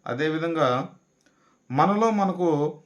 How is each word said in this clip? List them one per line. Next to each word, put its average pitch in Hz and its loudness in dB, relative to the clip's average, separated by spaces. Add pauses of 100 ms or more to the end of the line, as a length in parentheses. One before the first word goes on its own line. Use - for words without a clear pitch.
అదేవిధంగా 156 -2 (720)
మనలో 202 2
మనకు 175 0